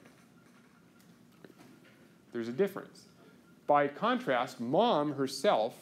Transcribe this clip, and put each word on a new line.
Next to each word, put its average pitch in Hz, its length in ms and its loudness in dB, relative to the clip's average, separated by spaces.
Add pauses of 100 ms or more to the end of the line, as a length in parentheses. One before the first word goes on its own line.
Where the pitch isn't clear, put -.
(2250)
There's 117 160 -6
a 120 40 -6
difference. - 560 -4 (580)
By 147 220 4
contrast, 143 720 -2
mom 151 520 2
herself 135 680 0